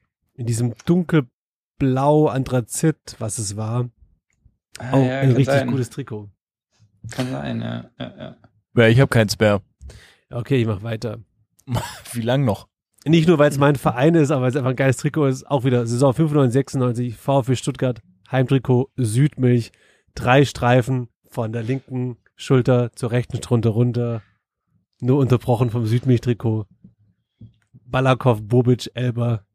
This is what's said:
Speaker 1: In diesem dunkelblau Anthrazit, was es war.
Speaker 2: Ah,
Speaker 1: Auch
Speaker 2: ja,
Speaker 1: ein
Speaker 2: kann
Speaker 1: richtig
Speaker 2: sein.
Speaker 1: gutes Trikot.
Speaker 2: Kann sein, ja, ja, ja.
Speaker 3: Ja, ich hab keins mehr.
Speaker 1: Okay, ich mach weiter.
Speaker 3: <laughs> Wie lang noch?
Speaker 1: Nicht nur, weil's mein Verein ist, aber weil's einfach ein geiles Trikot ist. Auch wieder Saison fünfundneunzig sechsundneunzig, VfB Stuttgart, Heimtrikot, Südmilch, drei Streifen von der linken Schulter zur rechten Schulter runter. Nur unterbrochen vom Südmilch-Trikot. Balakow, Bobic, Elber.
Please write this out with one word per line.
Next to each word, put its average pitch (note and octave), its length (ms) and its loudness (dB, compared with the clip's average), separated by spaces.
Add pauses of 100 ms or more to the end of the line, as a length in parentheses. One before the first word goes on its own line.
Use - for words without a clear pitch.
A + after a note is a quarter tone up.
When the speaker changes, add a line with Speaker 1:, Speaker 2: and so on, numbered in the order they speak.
(340)
Speaker 1:
In A#2+ 120 -10
diesem A#2 280 -2 (100)
dunkelblau D3+ 1400 0
Anthrazit, B2+ 680 -2 (240)
was A2+ 180 -8
es G2 180 -8
war. A#2 320 -4 (920)
Speaker 2:
Ah, B2 140 -10
Speaker 1:
Auch C3 140 2
Speaker 2:
ja, C3 140 -4
Speaker 1:
ein C3+ 80 2
Speaker 2:
kann B2 80 4
Speaker 1:
richtig C3+ 180 2
Speaker 2:
sein. B2+ 160 0
Speaker 1:
gutes A#2 180 -4
Trikot. G#2+ 400 -12 (840)
Speaker 2:
Kann B2+ 200 -6
sein, C3 320 -8
ja, A#1 220 -8 (140)
ja, B1 200 -14
ja. G#1+ 180 -18 (400)
Speaker 3:
Ja, A2+ 120 6
ich A#2 120 4
hab C#3 100 2
keins A2 280 0
mehr. G#2 240 2 (680)
Speaker 1:
Okay, B2+ 300 -4
ich A2 60 0
mach G#2 160 -4
weiter. A2 340 -8 (500)
Speaker 3:
<laughs> - 460 -8
Wie A#2+ 80 -8
lang B2+ 240 0
noch? G2+ 240 -4 (380)
Speaker 1:
Nicht D#3+ 200 4
nur, E3+ 120 6
weil's D3 180 4
mein C#3+ 200 4
Verein C#3 400 2
ist, D3 160 4
aber B2+ 100 0
weil's B2+ 140 0
einfach C3 140 -2
ein B2+ 60 -4
geiles C3+ 220 2
Trikot D3 300 -2
ist. C3 220 -4
Auch C3 140 0
wieder B2 220 0
Saison B2 260 2
fünfundneunzig D3 400 2
sechsundneunzig, B2 640 -2
VfB C3 400 0
Stuttgart, B2+ 440 -4 (300)
Heimtrikot, B2+ 680 0
Südmilch, B2 720 0 (440)
drei B2+ 300 4
Streifen B2 640 0 (220)
von A2 240 -6
der A#2 80 -6
linken B2+ 560 -8 (160)
Schulter B2 580 2
zur A#2 200 -8
rechten B2 300 -2
Schulter A#2 280 0
runter. A#2+ 500 -2 (800)
Nur B2+ 200 2
unterbrochen A#2+ 500 0
vom A#2 160 -2
Südmilch-Trikot. A#2 800 0 (1160)
Balakow, B2+ 580 0
Bobic, A#2+ 520 0
Elber. A#2+ 500 -4 (100)